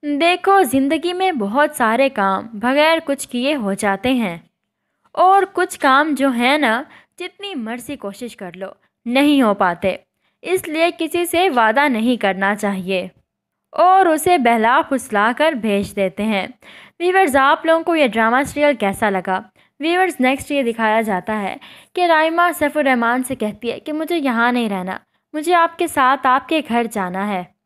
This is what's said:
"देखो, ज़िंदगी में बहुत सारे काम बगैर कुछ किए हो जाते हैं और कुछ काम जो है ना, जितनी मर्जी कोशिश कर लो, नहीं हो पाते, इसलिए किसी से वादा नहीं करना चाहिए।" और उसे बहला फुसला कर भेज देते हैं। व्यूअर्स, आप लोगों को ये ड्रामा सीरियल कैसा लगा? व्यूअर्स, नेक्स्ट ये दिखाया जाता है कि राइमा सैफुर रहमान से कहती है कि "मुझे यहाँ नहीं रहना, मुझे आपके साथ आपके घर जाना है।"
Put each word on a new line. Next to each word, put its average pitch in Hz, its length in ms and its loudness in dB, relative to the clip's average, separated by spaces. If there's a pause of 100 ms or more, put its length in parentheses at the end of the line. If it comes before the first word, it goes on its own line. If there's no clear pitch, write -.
"देखो, 349 580 2
ज़िंदगी 285 500 0
में 370 240 -2
बहुत 254 380 -2
सारे 247 340 2
काम 202 460 -2
बगैर 294 440 2
कुछ 277 260 -6
किए 247 280 -4
हो 208 200 -4
जाते 196 360 -2
हैं 214 400 -4 (680)
और 381 300 4
कुछ 370 300 -4
काम 285 400 2
जो 269 140 0
है 254 280 0
ना, 254 280 0 (340)
जितनी 381 360 -12
मर्जी 240 400 -10
कोशिश 214 380 -12
कर 175 200 -16
लो, 185 240 -14 (300)
नहीं 277 360 4
हो 208 100 4
पाते, 185 500 0 (400)
इसलिए 339 480 -2
किसी 339 340 -4
से 349 240 2
वादा 247 380 2
नहीं 240 300 0
करना 196 380 0
चाहिए।" 190 560 -4 (640)
और 370 340 6
उसे 330 300 2
बहला 233 440 2
फुसला 226 520 0
कर 302 220 0
भेज 202 360 -2
देते 196 320 -4
हैं। 214 300 -4 (480)
व्यूअर्स, 359 340 2
आप 285 300 4
लोगों 330 180 2
को 339 120 0
ये 294 120 2
ड्रामा 226 360 2
सीरियल 294 320 0
कैसा 202 340 -2
लगा? 190 400 -4 (320)
व्यूअर्स, 349 400 0
नेक्स्ट 262 300 -2
ये 285 120 0
दिखाया 226 380 0
जाता 214 320 -4
है 202 260 -6 (360)
कि 359 120 0
राइमा 330 440 2
सैफुर 302 320 -2
रहमान 247 400 0
से 254 120 -8
कहती 214 340 -6
है - 100 -8
कि - 120 -10
"मुझे 311 240 -4
यहाँ 247 360 0
नहीं 240 180 -2
रहना, 190 300 -8 (360)
मुझे 311 180 -2
आपके 339 340 0
साथ 269 380 2
आपके 277 360 0
घर 233 260 -2
जाना 190 380 -6
है।" 190 300 -6 (100)